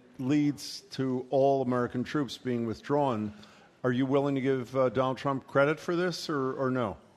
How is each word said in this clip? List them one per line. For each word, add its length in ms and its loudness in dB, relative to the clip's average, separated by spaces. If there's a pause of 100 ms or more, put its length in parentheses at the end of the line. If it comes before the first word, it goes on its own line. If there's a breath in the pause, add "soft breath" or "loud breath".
(180)
leads 640 0 (120)
to 380 -2
all 320 4
American 400 0
troops 340 -4
being 300 -2
withdrawn, 680 -2 (520 loud breath)
are 80 2
you 140 2
willing 280 2
to 60 0
give, 360 -2
uh, 120 4
Donald 300 0
Trump 280 -4
credit 320 2
for 160 -4
this 360 -2
or, 240 -2
or 160 0
no? 260 0 (200)